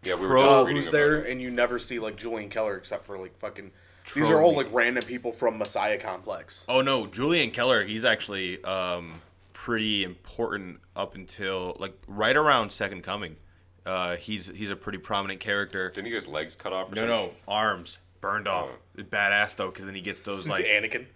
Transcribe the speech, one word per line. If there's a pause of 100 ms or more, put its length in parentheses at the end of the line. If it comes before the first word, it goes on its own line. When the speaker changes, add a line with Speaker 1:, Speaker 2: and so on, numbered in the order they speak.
Speaker 1:
Yeah,
we
were
Speaker 2:
Tro-
Speaker 1:
just
Speaker 3:
Uh,
Speaker 1:
reading
Speaker 3:
who's
Speaker 1:
about
Speaker 3:
there,
Speaker 1:
it.
Speaker 3:
and
you
never
see,
like,
Julian
Keller
except
for,
like,
fucking. (440)
These
are
all,
Speaker 2:
Tro-
Speaker 3:
like,
random
people
from
Messiah
Complex.
Speaker 2:
Oh
no,
Julian
Keller,
he's
actually,
um, (320)
pretty
important (140)
up
until,
like, (120)
right
around
Second
Coming. (500)
Uh,
he's,
he's
a
pretty
prominent
character.
Speaker 1:
Didn't
he
get
his
legs
cut
off
or
Speaker 2:
No,
Speaker 1:
something?
Speaker 2:
no,
arms (220)
burned
off. (240)
Speaker 1:
Oh.
Speaker 2:
Badass
though,
'cause
then
he
gets
those,
Speaker 3:
This
is
Speaker 2:
like,
Speaker 3:
Anakin?